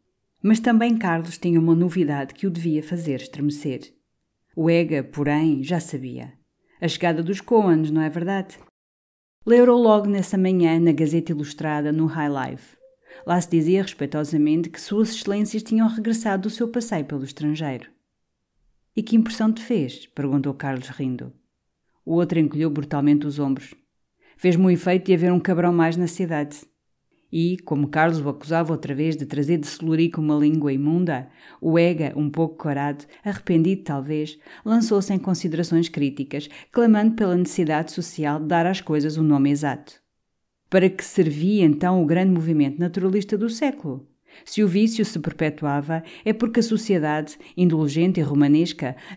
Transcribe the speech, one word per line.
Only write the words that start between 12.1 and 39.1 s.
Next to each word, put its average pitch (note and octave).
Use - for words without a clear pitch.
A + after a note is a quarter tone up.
Life. -
Lá F3
se E3+
dizia E3+
respeitosamente D3+
que -
Suas A3
Excelências G#3
tinham A3
regressado A3
do G#3+
seu A#3
passeio A#3
pelo C#3
estrangeiro. D3+
"E A3
que A3+
impressão A3
te A3+
fez?", D3+
perguntou C#3
Carlos C3+
rindo. B2+
O E3
outro E3+
encolheu D3+
brutalmente D3
os D3
ombros. C3+
"Fez-me F3+
o F#3
efeito F3+
de F#3+
haver F3+
um F3
cabrão F3
mais E3
na F3
cidade." D#3+
E, F3
como C#3+
Carlos D#3
o C#3
acusava D#3+
outra C#3+
vez D3+
de C#3+
trazer D3
de C#3+
Celurico D#3+
uma D3+
língua D3
imunda, D3
o D#3+
Ega, E3+
um D3+
pouco D#3+
corado, C#3+
arrependido F#3+
talvez, D3+
lançou-se G#3+
em F#3+
considerações E3
críticas, C#3+
clamando A3
pela F#3
necessidade E3
social D3+
de D#3
dar E3+
às F#3+
coisas D3+